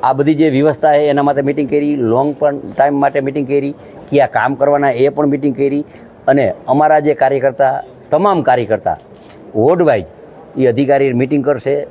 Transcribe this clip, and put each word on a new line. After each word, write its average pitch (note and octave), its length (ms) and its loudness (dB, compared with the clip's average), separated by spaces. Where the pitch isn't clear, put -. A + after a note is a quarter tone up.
આ C3 120 2
બધી C#3+ 200 2
જે D#3+ 120 4
વ્યવસ્થા D3 480 2
છે D3 120 2
એના C#3+ 160 0
માટે C#3+ 220 0
મિટિંગ C#3+ 240 -2
કરી, D3 240 0
લોંગ C3+ 260 0
પણ C#3+ 180 -2
ટાઈમ C#3+ 260 2
માટે C#3+ 240 0
મિટિંગ C#3 240 -6
કરી, C#3+ 240 -2
કયા C#3 280 2
કામ B2+ 240 -2
કરવાના C#3+ 300 2
એ C#3 140 2
પણ D3 180 0
મિટિંગ C#3 240 -2
કરી C#3 260 -2
અને C3+ 160 2
અમારા D3+ 340 4
જે D3 140 2
કાર્યકર્તા, C3+ 500 0
તમામ F3 380 0
કાર્યકર્તા G#2+ 480 0
વોર્ડ D#3+ 340 2
વાઇઝ G2+ 200 0
એ C3 100 4
અધિકારી C3+ 400 0
મિટિંગ C3+ 260 -2
કરશે C3+ 260 -2